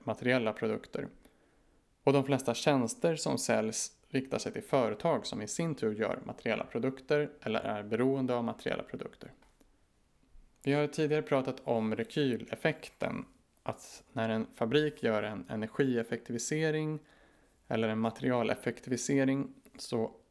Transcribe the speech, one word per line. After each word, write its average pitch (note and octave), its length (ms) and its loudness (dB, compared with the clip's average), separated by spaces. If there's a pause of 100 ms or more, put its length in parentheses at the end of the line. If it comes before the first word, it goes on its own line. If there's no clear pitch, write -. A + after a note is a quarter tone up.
materiella A#2+ 480 2
produkter. - 560 -4 (960)
Och C#3 80 8
de C#3 120 6
flesta C3 300 2
tjänster C#3+ 640 2
som C#3+ 220 -2
säljs A2 540 0 (160)
riktar C3 300 -2
sig - 140 -4
till - 100 -6
företag B2+ 640 2
som - 160 -4
i G#2+ 60 -6
sin E3 260 -2
tur A2 200 0
gör G#2 300 0
materiella - 400 -2
produkter C3+ 680 0 (100)
eller A2 200 0
är G#2+ 220 -2
beroende B2 520 2
av A#2+ 100 0
materiella - 380 -4
produkter. - 500 -12 (1300)
Vi C#3 100 2
har D3 140 4
tidigare D3+ 360 0
pratat C3 420 0
om A2 300 2
rekyleffekten, - 1300 -2 (380)
att - 500 -8
när A2+ 160 0
en A2 260 0
fabrik D3 480 2
gör G#2+ 200 2
en G#2 260 -6
energieffektivisering C3+ 1500 0 (680)
eller A2 200 0
en A2 100 0
materialeffektivisering B2+ 1600 0 (220)
så A2+ 340 -2 (200)